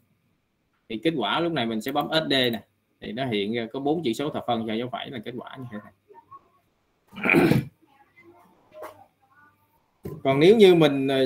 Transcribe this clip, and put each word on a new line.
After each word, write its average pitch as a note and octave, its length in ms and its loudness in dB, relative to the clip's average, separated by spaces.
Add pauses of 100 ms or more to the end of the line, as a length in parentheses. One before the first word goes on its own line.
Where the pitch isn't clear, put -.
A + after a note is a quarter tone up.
(880)
Thì A2+ 80 -8
kết E3 200 -2
quả A2+ 220 -2
lúc E3+ 140 -2
này B2 120 -2
mình A2+ 160 -4
sẽ C3+ 100 -6
bấm D#3+ 200 -4
S D#3 180 -2
D - 20 -2
nè. B2 320 0 (380)
Thì G#2+ 100 -12
nó B2+ 140 -6
hiện G#2 280 -2
ra A#2 200 -6
có C3+ 60 -8
bốn D3+ 240 -2
chữ A2+ 100 -2
số D3 160 -6
thập A2+ 180 -8
phân A2+ 200 -4
sau A2 80 -4
dấu A#2+ 140 -6
phẩy - 200 -12
là A2+ 160 -12
kết B2 120 -14
quả - 200 -16
như B2+ 140 -14
thế G#2 120 -12
này. - 100 -20 (1200)
<clears throat> - 440 2 (2750)
Còn C3+ 160 2
nếu F#3 160 8
như F#3+ 200 8
mình, C#3 320 4
ờ, C3+ 180 0